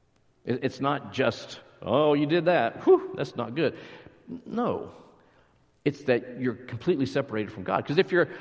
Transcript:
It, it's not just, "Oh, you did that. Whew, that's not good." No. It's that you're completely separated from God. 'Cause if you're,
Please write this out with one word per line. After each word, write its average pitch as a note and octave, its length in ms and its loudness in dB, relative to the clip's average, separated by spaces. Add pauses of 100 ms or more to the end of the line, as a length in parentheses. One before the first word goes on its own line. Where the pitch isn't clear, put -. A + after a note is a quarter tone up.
(460)
It, B2+ 180 -2
it's - 160 -4
not C#3 340 -2
just, - 460 -2 (220)
"Oh, C#3+ 320 4
you D3 120 2
did E3 200 2
that. D3 400 2
Whew, - 300 6
that's - 200 -6
not A#2 200 -6
good." D3 220 0 (680)
No. G#3+ 460 -4 (920)
It's C#3 220 -2
that B2+ 360 0
you're B2 140 0
completely C3+ 500 -2
separated A2 460 -2
from F#2+ 120 -10
God. F#2 220 0
'Cause D3 120 0
if F#3+ 140 2
you're, F3 180 4 (120)